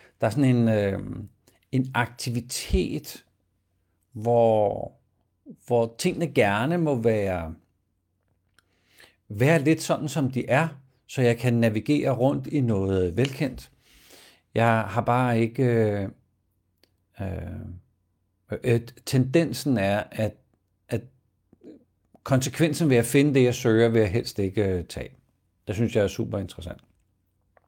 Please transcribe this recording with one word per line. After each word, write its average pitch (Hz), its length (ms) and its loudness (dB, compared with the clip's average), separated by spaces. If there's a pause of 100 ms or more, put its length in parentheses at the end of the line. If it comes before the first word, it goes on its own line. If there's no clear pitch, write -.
(200)
der 120 60 2
er 110 40 0
sådan 127 260 2
en, 117 120 4
øh, 101 320 0 (720)
en 131 220 0
aktivitet, - 1300 -4 (880)
hvor, 110 800 2 (760)
hvor 117 320 0
tingene 165 340 -2
gerne 120 460 2
må 151 160 0
være, 98 600 -2 (1700)
være 131 300 2
lidt 156 240 0
sådan, 156 260 -4
som 131 220 -2
de 123 180 -4
er, 147 200 2 (380)
så - 160 -4
jeg 117 160 4
kan 123 160 0
navigere 117 560 2
rundt 135 360 0
i - 140 -2
noget 95 560 0
velkendt. 135 540 -4 (840)
Jeg 113 280 2
har 101 180 -4
bare 120 400 0
ikke... 117 240 0
Øh, 107 440 2 (1120)
øh, 95 60 -6 (1400)
øh, 117 160 2 (260)
tendensen 131 720 0
er, 98 320 0
at, 107 240 -4 (540)
at 113 120 -2 (1200)
konsekvensen 139 680 0
ved 123 60 6
at 117 100 4
finde 143 280 2
det, 131 100 6
jeg 123 100 2
søger, 117 340 4
vil 113 120 4
jeg 104 100 2
helst 117 280 -4
ikke, 98 260 -2
øh, 92 200 -2
tage. - 260 -12 (560)
Det 107 80 -6
synes 113 220 -2
jeg 104 80 4
er 98 40 0
super 110 300 -6
interessant. - 420 -12 (880)